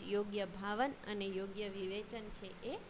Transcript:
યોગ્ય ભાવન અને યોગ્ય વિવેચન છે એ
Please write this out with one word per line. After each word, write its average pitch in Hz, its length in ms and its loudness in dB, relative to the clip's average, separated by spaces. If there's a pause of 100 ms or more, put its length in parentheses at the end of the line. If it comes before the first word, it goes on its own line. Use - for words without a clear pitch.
યોગ્ય 202 380 4
ભાવન 202 460 4
અને 208 340 -2
યોગ્ય 196 440 0
વિવેચન 202 600 -2
છે 190 380 -6
એ 320 100 0 (120)